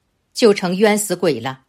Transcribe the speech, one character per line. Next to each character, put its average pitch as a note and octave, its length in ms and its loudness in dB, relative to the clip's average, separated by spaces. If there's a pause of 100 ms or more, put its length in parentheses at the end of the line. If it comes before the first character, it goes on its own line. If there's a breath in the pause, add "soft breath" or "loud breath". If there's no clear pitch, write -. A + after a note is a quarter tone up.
(340)
就 G#3+ 180 4
成 F#3 240 -4
冤 G#3 220 2
死 - 180 -6
鬼 C#3+ 240 -2
了。 C3 280 -10